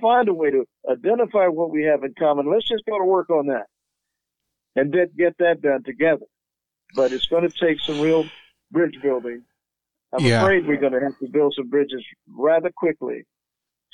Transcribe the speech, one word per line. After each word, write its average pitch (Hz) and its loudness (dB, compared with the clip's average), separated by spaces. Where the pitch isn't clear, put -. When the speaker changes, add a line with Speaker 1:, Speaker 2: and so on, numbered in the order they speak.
Speaker 1:
find 233 4
a 185 2
way 156 0
to 131 0
identify 190 0
what 165 0
we 151 -2
have 143 2
in 135 -6
common. 147 0
Let's 214 0
just 226 -4
go 214 -4
to 185 -2
work 185 2
on 147 2
that 117 -2
and 139 0
get, 175 0
get 170 2
that 170 0
done 135 0
together. 139 -2
But 127 2
it's 127 -4
gonna 170 0
take 160 -2
some 147 -6
real 160 2
bridge 165 -2
building. 123 -4
I'm 131 -2
Speaker 2:
Yeah. 117 4
Speaker 1:
afraid 185 2
we're 147 0
gonna 131 0
have 139 -4
to 131 -8
build 143 2
some 127 -8
bridges 139 -2
rather 160 0
quickly 127 -4